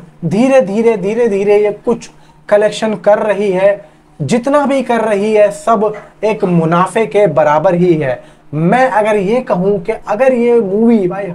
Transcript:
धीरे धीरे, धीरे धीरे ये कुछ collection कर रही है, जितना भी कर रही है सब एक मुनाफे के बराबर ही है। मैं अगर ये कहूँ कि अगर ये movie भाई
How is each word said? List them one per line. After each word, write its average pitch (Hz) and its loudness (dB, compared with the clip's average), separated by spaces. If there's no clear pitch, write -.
धीरे 254 2
धीरे, 220 0
धीरे 220 -2
धीरे 202 2
ये 208 0
कुछ - -6
collection 208 0
कर 202 2
रही 208 -2
है, 196 0
जितना 247 0
भी 269 0
कर 233 -2
रही 214 -2
है 208 4
सब 214 -2
एक 208 -2
मुनाफे 175 0
के 202 2
बराबर 156 2
ही 175 2
है। 139 -4
मैं 202 2
अगर 214 0
ये 214 0
कहूँ 196 -2
कि - -8
अगर 226 0
ये 240 2
movie 208 2
भाई 190 -6